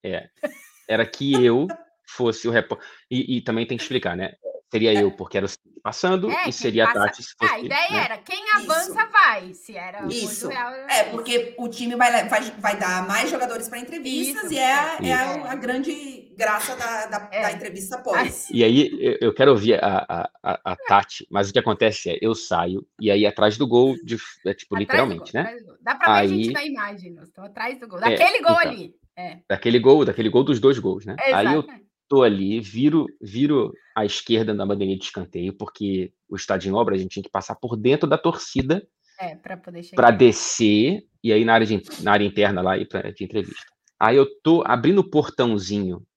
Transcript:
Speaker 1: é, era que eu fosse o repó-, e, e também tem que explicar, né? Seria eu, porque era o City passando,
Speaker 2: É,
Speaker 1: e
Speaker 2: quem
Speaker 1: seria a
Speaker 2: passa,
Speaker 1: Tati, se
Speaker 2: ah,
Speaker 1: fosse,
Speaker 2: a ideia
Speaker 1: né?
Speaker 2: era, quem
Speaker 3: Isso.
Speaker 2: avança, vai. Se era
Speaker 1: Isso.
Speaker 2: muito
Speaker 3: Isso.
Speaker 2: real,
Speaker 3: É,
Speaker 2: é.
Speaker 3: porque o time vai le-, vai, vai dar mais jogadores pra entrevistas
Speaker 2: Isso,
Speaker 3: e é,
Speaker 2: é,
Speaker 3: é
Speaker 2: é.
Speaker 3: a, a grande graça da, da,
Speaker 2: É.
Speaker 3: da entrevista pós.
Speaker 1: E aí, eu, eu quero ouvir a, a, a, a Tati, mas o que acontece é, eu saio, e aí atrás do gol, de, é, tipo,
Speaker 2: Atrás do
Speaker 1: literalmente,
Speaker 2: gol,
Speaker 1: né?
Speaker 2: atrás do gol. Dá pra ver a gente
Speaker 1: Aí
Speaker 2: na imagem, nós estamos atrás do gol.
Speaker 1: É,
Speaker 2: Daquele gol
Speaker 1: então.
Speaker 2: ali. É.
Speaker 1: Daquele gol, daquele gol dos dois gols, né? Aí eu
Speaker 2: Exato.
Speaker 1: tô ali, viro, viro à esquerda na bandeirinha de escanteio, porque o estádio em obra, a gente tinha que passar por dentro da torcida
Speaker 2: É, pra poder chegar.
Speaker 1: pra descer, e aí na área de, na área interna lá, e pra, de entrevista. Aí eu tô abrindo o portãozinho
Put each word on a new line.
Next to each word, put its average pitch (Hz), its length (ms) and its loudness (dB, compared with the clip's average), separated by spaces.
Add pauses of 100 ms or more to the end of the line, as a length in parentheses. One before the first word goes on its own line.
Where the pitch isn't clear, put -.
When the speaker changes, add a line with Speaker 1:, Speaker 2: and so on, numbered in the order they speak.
Speaker 1:
é, 92 240 -8 (600)
era 110 160 2
que 139 300 -4 (100)
eu 123 220 4 (420)
fosse 120 400 -2
o - 20 0
repó-, 117 280 0 (320)
e, 127 260 -4
e 113 60 -2
também 113 240 -2
tem 123 100 -6
que 113 60 -8
explicar, 101 340 -4
né? 95 160 -6 (400)
Seria 110 200 4
eu, 104 220 4
porque 95 220 -10
era 98 100 -2
o - 20 -6
City - 140 -14 (220)
passando, 185 460 -2
Speaker 2:
É, - 100 -2
Speaker 1:
e - 40 -2
Speaker 2:
quem - 80 -4
Speaker 1:
seria 113 320 0
a - 80 4
Speaker 2:
passa, 101 140 0
Speaker 1:
Tati, - 160 -6
se - 160 -20
Speaker 2:
ah, 117 80 0
Speaker 1:
fosse, - 80 2
Speaker 2:
a 226 100 -8
ideia 320 260 -2
Speaker 1:
né? - 160 -2
Speaker 2:
era, 220 120 -8
quem 381 240 -10
Speaker 3:
Isso. 427 140 0
Speaker 2:
avança, 370 500 -2
vai. 233 480 2
Se - 220 -20
era 180 220 -14
Speaker 1:
Isso. - 80 -12
Speaker 2:
muito 233 260 -6
Speaker 3:
Isso. - 160 -8
Speaker 2:
real, 247 240 -6
Speaker 3:
É, 262 280 0
Speaker 2:
é. 208 100 4
Speaker 3:
porque 233 480 -4
o 240 100 -8
time 240 260 -8
vai 240 160 4
le-, 214 180 0
vai, 214 120 0 (180)
vai 208 200 -4
dar 185 280 -4
mais 220 240 -2
jogadores 233 380 -6
pra 240 100 -12
entrevistas 262 680 -8
Speaker 2:
Isso, 311 100 -8
Speaker 3:
e 262 40 -4
é, 262 40 0
Speaker 2:
é, 285 420 0
Speaker 3:
é - 60 -2
Speaker 2:
é. - 20 2
Speaker 3:
a, 269 400 -4
a - 20 -6
grande 269 840 -8
graça 214 380 -2
da, 226 320 -6
da, 202 240 -10
Speaker 2:
É. 208 120 -4
Speaker 3:
da - 100 -4
entrevista 190 460 -12
pós. - 520 -4
Speaker 1:
E 117 140 4
aí, 127 340 4
eu, 120 200 0 (100)
eu 101 60 0
quero 135 180 6
ouvir 110 220 4
a, 95 340 0
a, 87 220 -6 (120)
a, - 300 -6
a 90 40 -6 (120)
Tati, - 420 2
mas 98 200 0
o - 20 -18
que 123 60 4
acontece 110 520 0
é, 80 100 -4
eu 113 140 0
saio, 92 500 -4 (140)
e 107 140 0
aí 104 140 4
atrás 107 320 2
do 139 100 0
gol, 123 340 4
de, 113 140 -6 (300)
é, 98 80 -2
tipo, - 200 -10
Speaker 2:
Atrás 98 40 -2
do - 0 -
Speaker 1:
literalmente, 101 540 0
Speaker 2:
gol, - 20 -16
Speaker 1:
né? 123 80 -2
Speaker 2:
atrás 233 200 -10
do - 60 -20
gol. - 140 -20
Dá 240 120 -4
pra 330 200 -2
ver - 60 6
a - 60 2
gente 101 220 0
Speaker 1:
Aí 123 40 -4
Speaker 2:
na 285 120 -4
imagem, 208 480 -10
nós 165 160 -20
estamos 196 220 -20
atrás 247 280 -10
do 240 80 -18
gol. 185 120 -14
Speaker 1:
É, 220 180 2
Speaker 2:
Daquele 381 260 4
gol 330 160 4
Speaker 1:
então. 339 140 2
Speaker 2:
ali. 196 220 -14 (220)
É. 175 220 -14 (100)
Speaker 1:
Daquele 117 300 2
gol, 135 260 8
daquele 110 260 -2
gol 120 120 4
dos 139 160 0
dois 127 220 4
gols, 95 240 -6
né? 113 160 -10
Aí 107 320 2
eu 156 100 2
Speaker 2:
Exato. 247 220 -16 (240)
Speaker 1:
tô 135 140 6
ali, 101 380 2
viro, 135 460 0 (140)
viro 123 500 0 (260)
à 110 80 0
esquerda 110 500 0
na 98 120 -4
bandeirinha 98 320 -2
de - 60 -14
escanteio, 92 520 -8
porque 98 560 -6 (160)
o - 80 -12
estádio 95 340 -4
em - 40 -2
obra, 107 200 2
a 95 40 -2
gente 92 140 -6
tinha 98 100 -10
que - 80 -18
passar 98 240 -8
por 117 220 -8
dentro 127 320 2
da 143 100 2
torcida 143 680 -2 (360)
Speaker 2:
É, 165 160 -10
pra - 200 -16
poder 170 280 -18
chegar. - 120 -10
Speaker 1:
pra 120 140 8
descer, 113 920 4 (200)
e 113 100 0
aí 107 120 4
na 113 100 4
área 113 120 6
de, 104 140 -2 (220)
na 101 100 2
área 104 120 4
interna 101 360 2
lá, 92 160 0
e 98 120 -4
pra, - 240 -8
de - 120 -12
entrevista. 98 380 -8 (380)
Aí 117 160 6
eu 139 100 8 (160)
tô 165 240 4
abrindo 131 320 4
o 180 120 2
portãozinho 104 920 0 (140)